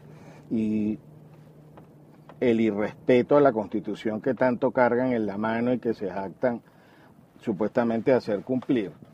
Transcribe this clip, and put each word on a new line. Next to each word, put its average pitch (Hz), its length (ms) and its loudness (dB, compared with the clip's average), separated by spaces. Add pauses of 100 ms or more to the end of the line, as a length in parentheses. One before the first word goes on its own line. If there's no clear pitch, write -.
(500)
y 107 480 -2 (1400)
el 117 200 2
irrespeto 113 760 2
a 147 40 6
la 135 120 6
Constitución 107 680 -6
que 131 140 -2
tanto 123 380 0
cargan 123 400 2
en 110 140 -2
la 98 120 -6
mano 113 340 -2
y 123 60 0
que 113 160 -4
se 95 160 -8
jactan 98 500 -4 (800)
supuestamente 113 680 0
de 127 60 6
hacer 107 260 -2
cumplir, 120 480 -2 (240)